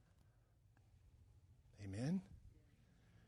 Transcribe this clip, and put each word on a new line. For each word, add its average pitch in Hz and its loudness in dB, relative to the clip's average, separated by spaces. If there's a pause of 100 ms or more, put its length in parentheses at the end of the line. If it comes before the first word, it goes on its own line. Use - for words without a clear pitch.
(1800)
Amen? 120 8 (1080)